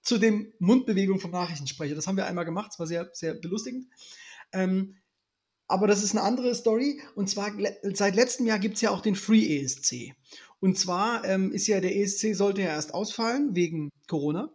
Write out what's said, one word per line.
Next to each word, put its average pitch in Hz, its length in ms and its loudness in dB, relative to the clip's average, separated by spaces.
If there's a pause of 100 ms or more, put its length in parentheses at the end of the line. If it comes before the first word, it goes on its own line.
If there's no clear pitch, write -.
zu 240 160 0
den 214 420 2
Mundbewegungen 196 640 4
vom 170 100 -8
Nachrichtensprecher. 156 640 -6
Das 156 120 -6
haben 190 100 -2
wir 196 80 -2
einmal 175 200 -4
gemacht, 175 260 -6
das - 80 -16
war 165 80 -4
sehr, 170 260 -6
sehr 160 200 -6
belustigend. 247 540 -8 (640)
Ähm, 190 440 -2 (720)
aber 196 200 4
das 202 160 4
ist 190 80 -2
eine 208 120 0
andere 247 320 0
Story. 254 460 0 (140)
Und 196 140 -2
zwar 208 220 -4
le-, 208 260 -2 (160)
seit 196 220 2
letztem 254 320 2
Jahr 214 120 2
gibt's 208 220 -2
ja 214 100 2
auch 190 100 -4
den 208 140 2
Free 214 300 6
E 143 180 0
S - 180 -6
C. 123 340 -6 (440)
Und 190 180 4
zwar, 208 460 0
ähm, 190 300 0
ist - 140 -2
ja 202 120 2
der 185 160 0
E 202 80 2
S 196 140 -2
C 220 160 0
sollte 196 280 0
ja 180 80 0
erst 151 240 -6
ausfallen 233 640 -2
wegen 160 340 0 (180)
Corona. 160 480 -2